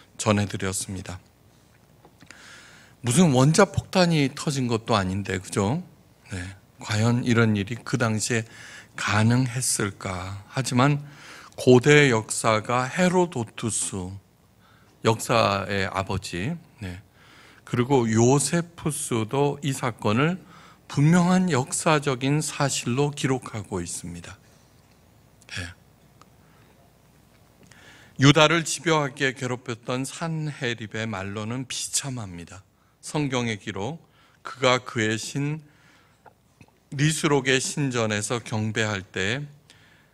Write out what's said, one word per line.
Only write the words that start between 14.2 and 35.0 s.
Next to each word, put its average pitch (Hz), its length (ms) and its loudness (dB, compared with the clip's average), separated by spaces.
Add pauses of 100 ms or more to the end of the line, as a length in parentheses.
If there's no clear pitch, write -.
역사의 101 880 2
아버지, 95 640 -4 (240)
네. 92 220 -12 (600)
그리고 120 480 0
요세푸스도 139 1500 0
이 135 120 -4
사건을 131 680 -2 (460)
분명한 180 600 4
역사적인 143 880 0
사실로 143 720 -2
기록하고 120 720 -4
있습니다. 85 560 -12 (1080)
네. 87 200 -10 (2500)
유다를 151 460 6
집요하게 143 720 -2
괴롭혔던 127 720 -6
산헤립의 123 1000 -6
말로는 107 600 -8
비참합니다. 95 960 -8 (380)
성경의 123 560 -4
기록, 107 520 -10 (300)
그가 127 380 0
그의 113 400 -2